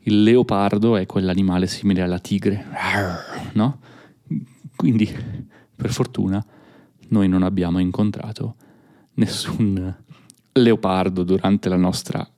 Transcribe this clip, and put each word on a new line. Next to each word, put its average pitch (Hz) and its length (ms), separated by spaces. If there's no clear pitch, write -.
Il 104 220
leopardo 107 720
è 92 80
quell'animale 92 640
simile 92 360
alla 90 180
tigre, 98 440
no? 117 260
Quindi, 110 360
per - 160
fortuna, 101 540
noi 101 200
non 92 140
abbiamo 92 360
incontrato 107 800
nessun 98 800
leopardo 95 680
durante 95 460
la 92 80
nostra - 500